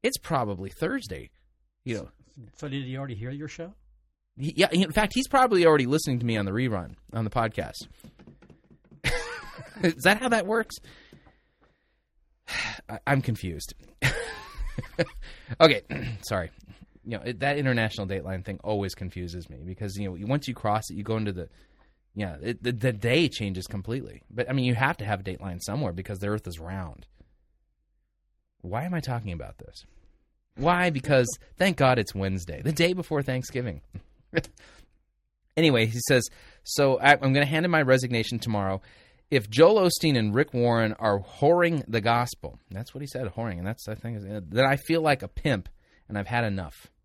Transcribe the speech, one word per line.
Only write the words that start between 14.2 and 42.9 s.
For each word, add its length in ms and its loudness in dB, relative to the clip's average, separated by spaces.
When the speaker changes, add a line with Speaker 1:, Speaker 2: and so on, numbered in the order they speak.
Speaker 1:
Okay, 280 8
<clears throat> 280 -8
sorry. 220 -2
You 120 -8
know, 60 -10
it, 180 -8
that 160 0
international 500 0
dateline 360 -6
thing 200 -10
always 320 -2
confuses 540 -10
me 140 -16
because, 340 -8
you 120 -6
know, 180 -8
once 200 -2
you 60 -6
cross 360 -2
it, 60 -12
you 80 -8
go 140 -2
into 140 -2
the, 180 -8
yeah, 260 -6
it, 220 -6
the, 80 -2
the 220 0
day 340 2
changes 400 -4
completely. 640 -8
But, 180 -6
I 40 -2
mean, 120 0
you 80 4
have 240 0
to 80 -8
have 140 -2
a 40 -12
dateline 380 -8
somewhere 300 -4
because 280 -8
the 80 -4
Earth 200 -4
is 120 -10
round. 460 -10
Why 240 -4
am 80 -4
I 60 -2
talking 320 -4
about 260 -10
this? 280 -20
Why? 340 4
Because, 380 4
thank 200 2
God 220 6
it's 160 -2
Wednesday, 480 -4
the 80 0
day 220 2
before 280 -2
Thanksgiving. 600 -4
<laughs> 80 0
Anyway, 300 6
he 220 -4
says, 200 4
"So 360 2
I, 140 8
I'm 200 4
gonna 120 4
hand 200 0
in 60 2
my 100 4
resignation 580 2
tomorrow. 420 -2
If 200 0
Joel 380 8
Osteen 300 2
and 160 2
Rick 200 2
Warren 400 2
are 260 2
whoring 680 2
the 140 0
gospel," 580 0
that's 220 -10